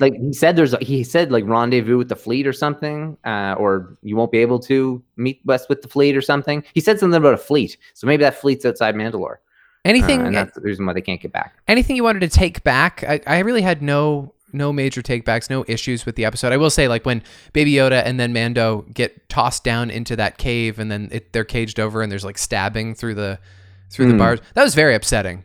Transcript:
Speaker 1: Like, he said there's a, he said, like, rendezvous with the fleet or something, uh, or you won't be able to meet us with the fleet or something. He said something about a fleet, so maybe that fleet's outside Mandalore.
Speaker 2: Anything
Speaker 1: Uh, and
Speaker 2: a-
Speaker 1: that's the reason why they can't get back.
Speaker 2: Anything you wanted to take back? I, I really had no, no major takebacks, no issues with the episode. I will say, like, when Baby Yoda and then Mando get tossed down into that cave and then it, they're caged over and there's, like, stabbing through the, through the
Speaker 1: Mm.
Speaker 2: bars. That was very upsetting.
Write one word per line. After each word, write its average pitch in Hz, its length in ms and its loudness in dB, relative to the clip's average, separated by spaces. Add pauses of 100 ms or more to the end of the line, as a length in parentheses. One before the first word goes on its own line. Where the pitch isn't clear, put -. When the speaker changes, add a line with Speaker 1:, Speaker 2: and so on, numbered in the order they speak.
Speaker 1:
Like, 135 140 4
he 135 180 -4
said 165 220 4
there's 147 180 4
a, 123 100 0
he 135 200 -2
said, 165 280 0
like, 113 140 2
rendezvous 117 520 2
with 123 120 -2
the 110 60 -4
fleet 131 320 -4
or 131 60 -2
something, 151 680 -6
uh, 101 340 -4
or 95 440 -2
you 104 140 -6
won't 113 160 0
be 113 80 2
able 120 220 2
to 131 400 0 (140)
meet 131 320 -6
us 127 220 0
with 139 140 -2
the - 40 -20
fleet 143 300 2
or 135 40 0
something. 147 420 -2 (100)
He 165 80 0
said 208 180 2
something 180 180 4
about 143 180 6
a - 20 -2
fleet, 139 400 -2 (160)
so - 140 -8
maybe 147 160 4
that 135 120 4
fleet's 139 300 0
outside 110 300 0
Mandalore. 107 400 -6 (500)
Speaker 2:
Anything 254 360 2
Speaker 1:
Uh, 247 40 -2
and 202 100 -2
Speaker 2:
a- - 40 0
Speaker 1:
that's - 160 -6
the - 60 -16
reason 101 260 -4
why 90 60 -4
they 92 80 -6
can't 90 200 -8
get - 100 -12
back. - 220 -8 (140)
Speaker 2:
Anything 254 280 2
you 240 80 -2
wanted 214 180 0
to 175 80 0
take 175 340 2
back? 135 440 2
I, 147 200 -2
I 156 120 2
really 226 220 0
had 175 220 -2
no, 143 500 -2 (200)
no 143 200 -2
major 135 300 -2
takebacks, 117 480 -4
no 135 160 -4
issues 117 380 -4
with 120 100 -8
the 110 100 -2
episode. 117 260 -2
I 131 60 2
will 151 140 2
say, 143 160 2
like, 117 180 -2
when 120 160 -2 (320)
Baby 147 200 4
Yoda 131 300 4
and 127 160 -2
then 120 140 0
Mando 113 480 0 (120)
get - 360 -6
tossed 123 340 -2
down 117 280 -2
into 117 240 -6
that 107 240 -4
cave 117 400 -2
and 107 120 -6
then 104 200 -8
it, - 200 -10
they're 113 140 -2
caged 113 340 -4
over 110 220 -2
and 107 100 -4
there's, 98 140 -8
like, 101 140 -12
stabbing 110 560 -4
through 117 200 -6
the, 98 240 -6 (500)
through 131 180 2
the 120 60 8
Speaker 1:
Mm. 107 60 4
Speaker 2:
bars. 113 200 2 (140)
That 254 100 4
was 277 120 2
very 151 200 6
upsetting. 98 500 -2